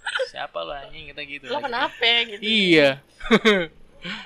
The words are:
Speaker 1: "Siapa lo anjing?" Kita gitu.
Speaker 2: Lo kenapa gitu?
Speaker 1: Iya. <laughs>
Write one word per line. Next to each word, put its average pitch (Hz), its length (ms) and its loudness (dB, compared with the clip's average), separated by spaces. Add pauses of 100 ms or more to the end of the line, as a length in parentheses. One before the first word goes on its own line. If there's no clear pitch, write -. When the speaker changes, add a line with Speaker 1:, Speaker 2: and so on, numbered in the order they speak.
(280)
Speaker 1:
"Siapa 139 320 -10
lo 165 120 -8
anjing?" 147 360 -14
Kita 143 160 -14
gitu. 143 240 -14
Speaker 2:
Lo - 120 -4
kenapa 240 380 -4 (260)
gitu? 208 180 -14
Speaker 1:
Iya. 180 480 4 (400)
<laughs> 202 400 4 (560)